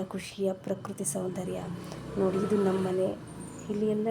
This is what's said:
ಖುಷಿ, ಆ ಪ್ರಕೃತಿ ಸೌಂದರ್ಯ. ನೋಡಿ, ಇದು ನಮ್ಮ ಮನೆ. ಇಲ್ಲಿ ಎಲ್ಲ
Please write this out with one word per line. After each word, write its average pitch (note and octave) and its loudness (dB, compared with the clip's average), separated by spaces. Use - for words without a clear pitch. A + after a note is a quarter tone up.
ಖುಷಿ, F#3+ -2
ಆ F#3+ 2
ಪ್ರಕೃತಿ F#3+ -6
ಸೌಂದರ್ಯ. F#3 -2
ನೋಡಿ, F#3+ 4
ಇದು G3+ 4
ನಮ್ಮ F#3 4
ಮನೆ. F#3 4
ಇಲ್ಲಿ G#3 2
ಎಲ್ಲ G#3+ 2